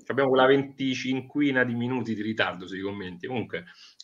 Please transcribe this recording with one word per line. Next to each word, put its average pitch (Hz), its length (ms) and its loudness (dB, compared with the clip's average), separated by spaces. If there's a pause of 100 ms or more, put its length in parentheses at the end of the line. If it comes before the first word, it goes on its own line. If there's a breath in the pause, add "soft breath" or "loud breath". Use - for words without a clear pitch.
abbiamo 135 240 2
quella 131 160 8
venticinquina 131 1160 0
di 120 100 -2
minuti 120 400 -2
di 104 80 -4
ritardo 95 440 -4
sui 92 140 -8
commenti. 95 460 -8
Comunque, 98 380 -6 (400 soft breath)